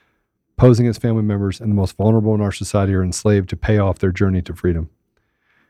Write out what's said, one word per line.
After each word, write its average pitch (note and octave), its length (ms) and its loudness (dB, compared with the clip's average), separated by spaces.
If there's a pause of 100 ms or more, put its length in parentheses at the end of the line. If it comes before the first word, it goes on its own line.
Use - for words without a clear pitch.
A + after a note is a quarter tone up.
(580)
posing A#2+ 280 6
as A2+ 120 -4
family A2+ 240 -2
members, G2+ 360 -2
and A2 120 -6
the G#2 60 2
most F#2+ 200 -2
vulnerable G#2+ 380 2
in G#2+ 80 -2
our G2+ 100 -2
society G2 420 -2
are F#2 80 0
enslaved F#2+ 460 0
to - 80 -8
pay A2 220 0
off G2 200 -2
their F#2+ 140 0
journey F#2 300 0
to F2 120 -12
freedom. E2 360 -4 (800)